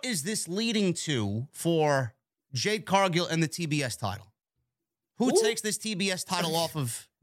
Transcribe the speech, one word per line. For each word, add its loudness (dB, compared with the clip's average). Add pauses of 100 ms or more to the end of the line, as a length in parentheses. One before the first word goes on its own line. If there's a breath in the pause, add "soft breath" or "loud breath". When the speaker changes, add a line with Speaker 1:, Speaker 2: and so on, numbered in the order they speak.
Speaker 1:
is -2
this -4
leading 0
to -2
for 2 (400)
Jade -2
Cargill 2
and 2
the 2
T -4
B 0
S -4
title? -6 (880)
Who 2
Speaker 2:
Who? 4
Speaker 1:
takes 0
this -2
T -4
B 0
S -4
title 0
off 0
of -4 (160)